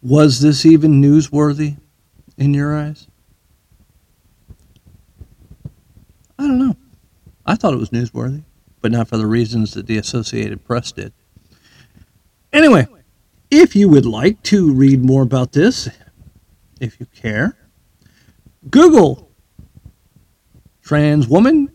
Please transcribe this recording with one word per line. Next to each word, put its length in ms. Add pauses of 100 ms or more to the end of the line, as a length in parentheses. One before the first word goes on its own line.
Was 380
this 260
even 360
newsworthy 760 (600)
in 160
your 220
eyes? 320 (3250)
I 40
don't 160
know. 160 (680)
I 100
thought 180
it 60
was 100
newsworthy, 540 (360)
but 140
not 160
for 80
the 100
reasons 460
that 140
the 100
Associated 680
Press 300
did. 180 (1400)
Anyway, 340 (640)
if 240
you 140
would 160
like 380
to 300
read 300
more 200
about 280
this, 380 (920)
if 200
you 80
care, 500 (1120)
Google 600 (1500)
trans 460
woman 480